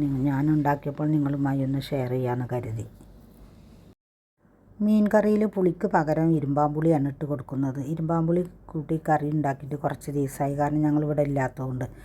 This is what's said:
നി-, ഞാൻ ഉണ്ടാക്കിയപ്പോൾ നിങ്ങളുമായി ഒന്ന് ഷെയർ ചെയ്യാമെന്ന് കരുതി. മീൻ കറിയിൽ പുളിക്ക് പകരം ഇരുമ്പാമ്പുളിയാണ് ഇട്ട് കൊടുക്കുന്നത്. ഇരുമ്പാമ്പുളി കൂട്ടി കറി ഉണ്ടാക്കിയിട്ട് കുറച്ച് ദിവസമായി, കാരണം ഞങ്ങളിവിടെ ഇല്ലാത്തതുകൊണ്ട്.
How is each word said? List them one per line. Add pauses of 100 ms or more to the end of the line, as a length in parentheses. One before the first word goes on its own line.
നി-,
ഞാൻ (100)
ഉണ്ടാക്കിയപ്പോൾ
നിങ്ങളുമായി
ഒന്ന്
ഷെയർ
ചെയ്യാമെന്ന്
കരുതി. (2000)
മീൻ
കറിയിൽ (120)
പുളിക്ക്
പകരം
ഇരുമ്പാമ്പുളിയാണ്
ഇട്ട്
കൊടുക്കുന്നത്. (120)
ഇരുമ്പാമ്പുളി (280)
കൂട്ടി (120)
കറി
ഉണ്ടാക്കിയിട്ട്
കുറച്ച്
ദിവസമായി,
കാരണം
ഞങ്ങളിവിടെ
ഇല്ലാത്തതുകൊണ്ട്. (180)